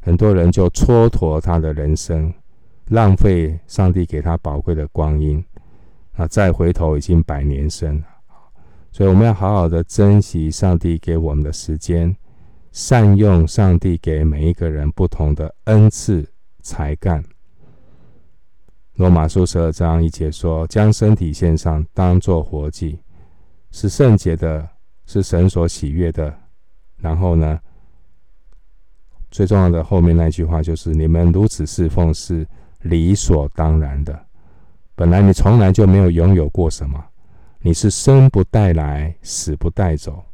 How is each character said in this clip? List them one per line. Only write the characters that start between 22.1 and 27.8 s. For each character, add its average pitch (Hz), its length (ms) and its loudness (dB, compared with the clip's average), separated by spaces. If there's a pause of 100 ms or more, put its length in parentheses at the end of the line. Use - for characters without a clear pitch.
作 87 240 0
活 76 260 -8
祭， 78 300 -10 (720)
是 - 180 -6
圣 120 280 4
洁 87 180 -2
的， 80 340 -6 (380)
是 98 160 -4
神 90 260 2
所 87 200 -2
喜 - 220 -8
悦 82 200 -2
的。” 76 260 -6 (600)
然 80 200 -6
后 87 200 0
呢， 78 240 -2 (1700)